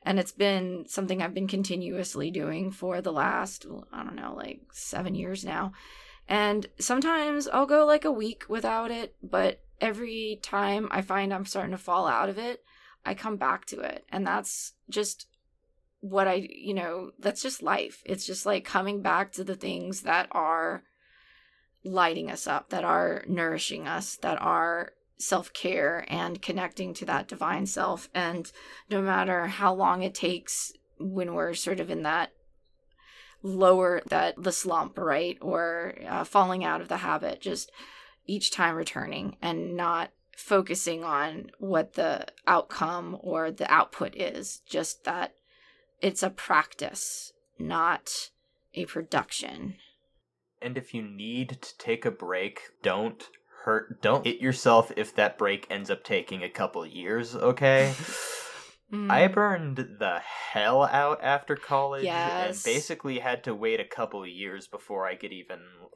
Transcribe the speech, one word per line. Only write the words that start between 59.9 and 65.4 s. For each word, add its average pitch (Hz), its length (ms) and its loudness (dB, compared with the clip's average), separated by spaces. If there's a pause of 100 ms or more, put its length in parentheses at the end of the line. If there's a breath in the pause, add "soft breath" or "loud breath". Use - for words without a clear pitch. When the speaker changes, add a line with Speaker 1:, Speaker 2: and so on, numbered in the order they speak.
Speaker 2:
the 90 200 0
hell 110 640 2
out 143 380 4
after 139 340 0
college 139 500 0
Speaker 1:
Yes. 175 600 -2
Speaker 2:
and 233 80 2
basically 143 460 -2
had 123 240 -2
to 120 100 -4
wait 110 260 0
a 101 60 -2
couple 104 400 -6
years 92 400 -10
before 98 400 -6
I 92 80 -2
could 95 180 -10
even 92 280 -12 (360)